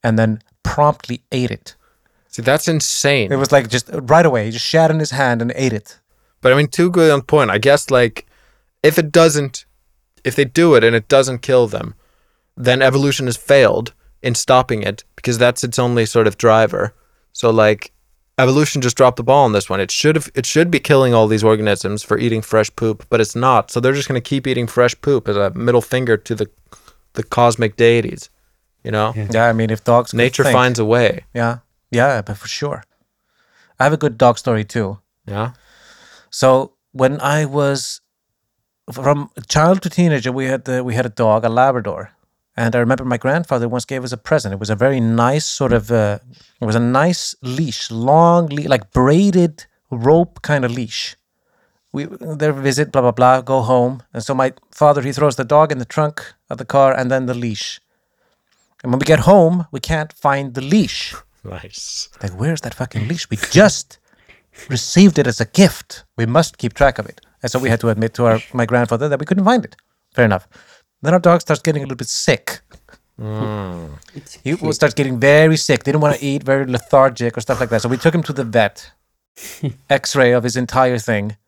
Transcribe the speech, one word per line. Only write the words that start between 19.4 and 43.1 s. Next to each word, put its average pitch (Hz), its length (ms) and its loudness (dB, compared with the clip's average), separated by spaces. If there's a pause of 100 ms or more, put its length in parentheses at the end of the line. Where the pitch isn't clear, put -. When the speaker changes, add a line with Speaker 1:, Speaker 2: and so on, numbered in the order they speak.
Speaker 2:
on 110 80 0
this 101 160 -2
one. 95 100 -4
It 95 120 -4
should 156 260 0
have, 151 180 -6
it 135 100 -4
should 170 240 0
be 143 120 0
killing 135 320 2
all 113 140 4
these 107 160 0
organisms 104 600 0
for 110 160 -2
eating 113 220 -2
fresh 107 340 0
poop, 113 340 -4
but 113 120 2
it's 104 140 -2
not. 120 360 2
So 123 80 -4
they're 127 140 0
just 139 160 -6
gonna 131 100 -2
keep 135 260 -6
eating 120 220 -2
fresh 123 320 2
poop 135 300 -2
as 101 80 -2
a 98 140 0
middle 117 300 0
finger 123 360 0
to - 180 -8
the, 104 140 -6 (640)
the - 100 -8
cosmic 120 540 0
deities, 117 520 2 (540)
you 110 80 -8
know? 107 240 -2
Speaker 3:
Yeah. 107 160 -6
Speaker 1:
Yeah, 113 160 2
I 113 60 2
mean, 113 160 -2
if 110 160 -6
dogs 120 260 2
could 113 60 -4
Speaker 2:
Nature 123 260 0
Speaker 1:
think. 135 100 2
Speaker 2:
finds 123 260 2
a 107 60 0
way. 117 380 0 (100)
Speaker 1:
Yeah, 120 260 -4 (320)
yeah, 120 300 2
but 101 160 -10
for - 120 -16
sure. 143 340 -8 (960)
I 127 60 0
have 151 80 2
a 156 40 -2
good 127 200 -4
dog 120 200 4
story 110 280 -4
too. 98 340 -6 (260)
Speaker 2:
Yeah? 107 260 -8 (800)
Speaker 1:
So 131 440 2 (180)
when 131 300 -2
I 147 240 0
was 139 560 -4 (880)
from 139 380 -2 (180)
child 175 360 2
to 175 60 -6
teenager, 147 420 0
we 131 140 -4
had 131 200 -4
the, 127 180 -4
we 123 120 -6
had 127 100 -2
a 117 40 -8
dog, 110 360 0
a 117 40 0
Labrador. 113 640 -2 (460)
And 117 180 0
I 120 40 2
remember 123 240 0
my 123 140 -2